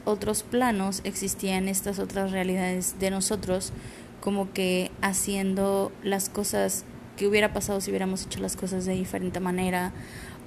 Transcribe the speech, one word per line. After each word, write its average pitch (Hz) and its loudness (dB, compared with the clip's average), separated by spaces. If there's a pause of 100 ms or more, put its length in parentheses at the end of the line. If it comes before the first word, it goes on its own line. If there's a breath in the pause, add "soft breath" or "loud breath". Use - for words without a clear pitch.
otros 208 0
planos 208 2
existían 190 0
estas 196 0
otras 190 -2
realidades 185 0
de 190 2
nosotros, 190 0 (480 loud breath)
como 196 0
que 185 2 (100)
haciendo 196 2 (120)
las 196 0
cosas 202 0 (320)
que 196 2
hubiera 208 6
pasado 202 0
si 196 -2
hubiéramos 190 0
hecho - -6
las 190 -2
cosas 185 -2
de 185 0
diferente 185 -2
manera, 180 2 (540 loud breath)